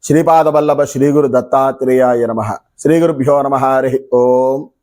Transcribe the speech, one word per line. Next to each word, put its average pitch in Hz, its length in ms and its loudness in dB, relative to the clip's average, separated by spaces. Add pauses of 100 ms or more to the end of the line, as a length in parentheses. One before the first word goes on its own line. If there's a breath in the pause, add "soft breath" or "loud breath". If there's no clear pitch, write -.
శ్రీపాదవల్లభ 151 760 2 (100)
శ్రీ 139 240 0
గురు 143 180 2
దత్తాత్రేయాయ 127 920 0
నమః. 113 220 -6 (340)
శ్రీ 147 200 2
గురుభ్యో 143 400 0
నమః. 135 220 -2
హరి 131 440 -2 (100)
ఓం. 127 420 0 (220)